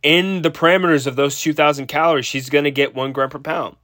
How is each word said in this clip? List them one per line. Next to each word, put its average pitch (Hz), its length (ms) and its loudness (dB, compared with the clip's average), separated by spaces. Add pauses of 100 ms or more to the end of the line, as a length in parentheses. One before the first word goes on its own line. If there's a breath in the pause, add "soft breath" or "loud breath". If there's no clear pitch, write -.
in 180 380 2
the 160 100 0
parameters 165 560 2
of 123 100 -4
those 139 240 0
two 156 120 -2
thousand 147 360 0
calories, 151 360 0
she's 131 240 -8
gonna 147 220 2
get 139 240 -2
one 135 180 -4
gram 135 160 -2
per - 100 -12
pound. 139 460 -8